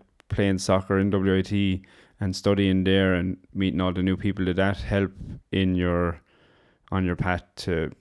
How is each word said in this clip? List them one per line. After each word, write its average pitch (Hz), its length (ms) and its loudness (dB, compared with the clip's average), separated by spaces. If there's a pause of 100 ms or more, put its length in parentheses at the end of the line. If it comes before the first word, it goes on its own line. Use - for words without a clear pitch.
(280)
playing 98 300 0
soccer 95 400 0
in 98 120 2
W 95 280 2
I 95 40 2
T 98 400 -2 (380)
and 95 160 -2
studying 98 480 2
there 95 300 4
and 90 220 -2 (180)
meeting 95 260 0
all 92 120 0
the 92 100 -4
new 92 140 0
people, 98 280 -2
did 90 120 0
that 98 220 2
help 98 340 -2 (400)
in 95 220 2
your, 87 460 -2 (720)
on 92 120 0
your 87 120 0
path 90 260 -2 (140)
to, 80 340 -4 (100)